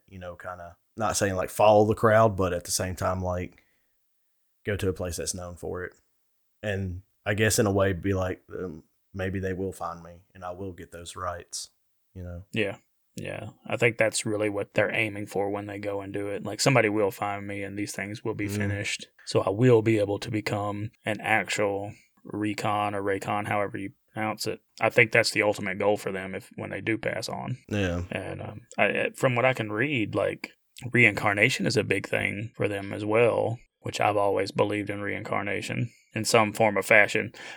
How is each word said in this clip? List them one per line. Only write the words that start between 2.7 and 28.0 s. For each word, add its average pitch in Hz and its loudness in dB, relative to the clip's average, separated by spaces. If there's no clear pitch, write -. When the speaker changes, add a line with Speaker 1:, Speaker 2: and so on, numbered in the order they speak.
Speaker 1:
same 92 -2
time, 92 -2
like, 90 -6
go 104 -2
to 98 -2
a 92 2
place 90 -6
that's 71 -4
known 90 -10
for 90 -8
it. - -10
And 95 -4
I 104 0
guess 107 4
in 113 4
a 101 4
way 98 4
be 95 0
like, 92 -2
um, 80 -10
"Maybe 95 -4
they 95 -2
will 92 -4
find 85 -10
me 87 -20
and 92 -14
I 90 -8
will 92 -10
get 85 -16
those 85 -14
rights," 87 -8
you 92 -10
know? 87 -10
Speaker 2:
Yeah. 101 -2
Yeah. 98 -10
I - -2
think 117 2
that's 110 0
really 107 0
what 101 -6
they're 104 2
aiming 104 -2
for 98 -2
when 104 -6
they 101 -8
go 101 -4
and 98 -10
do 101 -4
it. 101 -6
Like, 101 -6
"Somebody 123 6
will 104 2
find 101 -6
me 101 -8
and 98 -8
these 101 -4
things 101 -8
will 110 -4
be 104 -4
Speaker 1:
Mm. 101 -4
Speaker 2:
finished. 101 -4
So - 2
I 92 0
will 113 8
be 110 4
able 101 0
to - -6
become 104 -4
an 107 -2
actual 101 0
recon 104 -2
or 101 -2
Raycon, 104 -2
however 104 -2
you 98 -8
pronounce 107 -4
it." 104 -6
I 113 2
think 113 6
that's 117 4
the 110 2
ultimate 101 0
goal 101 4
for - -6
them 95 -6
if, 98 -12
when 104 -8
they 98 -8
do 110 -2
pass - -4
on. - -8
Speaker 1:
Yeah. 90 0